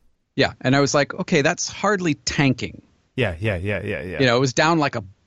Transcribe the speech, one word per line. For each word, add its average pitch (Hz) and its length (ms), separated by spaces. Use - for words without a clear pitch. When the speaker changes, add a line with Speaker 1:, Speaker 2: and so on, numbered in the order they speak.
Speaker 1:
Yeah, 113 260
and 131 140
I 139 60
was 139 140
like, 143 200
"Okay, 175 280
that's 165 260
hardly 185 460
tanking." - 680
Speaker 2:
Yeah, 104 220
yeah, 107 160
yeah, 95 260
yeah, 98 220
yeah. 85 160
Speaker 1:
You 131 80
know, 117 100
it 127 40
was 135 140
down, 165 260
like, 139 160
a, 113 80